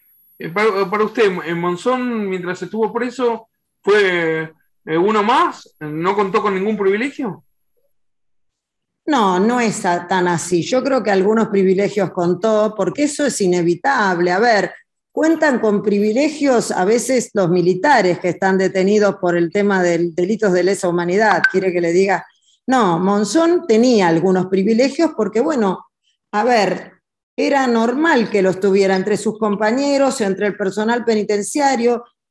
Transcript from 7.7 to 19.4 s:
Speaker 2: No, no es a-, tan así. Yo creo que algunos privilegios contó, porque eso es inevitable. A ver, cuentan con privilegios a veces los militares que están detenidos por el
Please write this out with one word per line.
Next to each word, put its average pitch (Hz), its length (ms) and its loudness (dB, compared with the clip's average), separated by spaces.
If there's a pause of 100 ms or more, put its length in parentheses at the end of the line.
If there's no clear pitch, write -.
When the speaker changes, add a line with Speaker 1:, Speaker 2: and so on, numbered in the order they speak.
Speaker 2:
No, 208 340 2
no 233 200 0
es 226 260 -2
a-, 175 220 -2
tan 185 200 0
así. 170 360 -2
Yo 254 200 -2
creo 262 200 -2
que 208 80 -2
algunos 208 380 2
privilegios 196 640 0
contó, 208 640 0
porque 185 280 -2
eso 294 240 -2
es - 120 -4
inevitable. 180 920 0
A 185 80 0
ver, 208 340 2 (380)
cuentan 311 480 0
con 208 240 0
privilegios 226 880 0
a 185 120 -2
veces 233 500 0
los 190 160 0
militares 180 680 2
que 180 100 -2
están 190 280 0
detenidos 190 600 2
por 175 200 0
el 170 140 0